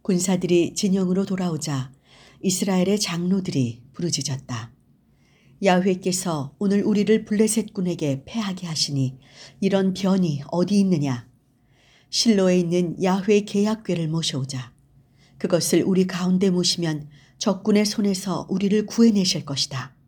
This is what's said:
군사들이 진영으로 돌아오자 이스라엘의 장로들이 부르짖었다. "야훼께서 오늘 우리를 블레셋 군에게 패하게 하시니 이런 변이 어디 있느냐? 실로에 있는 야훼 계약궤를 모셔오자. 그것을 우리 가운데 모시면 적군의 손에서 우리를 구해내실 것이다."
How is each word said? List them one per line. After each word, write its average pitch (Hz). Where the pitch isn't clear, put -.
군사들이 180
진영으로 190
돌아오자 156
이스라엘의 190
장로들이 175
부르짖었다. 131
"야훼께서 180
오늘 202
우리를 214
블레셋 214
군에게 165
패하게 190
하시니 139
이런 190
변이 185
어디 180
있느냐? 143
실로에 190
있는 170
야훼 196
계약궤를 202
모셔오자. 135
그것을 170
우리 185
가운데 185
모시면 170
적군의 208
손에서 190
우리를 202
구해내실 202
것이다." 135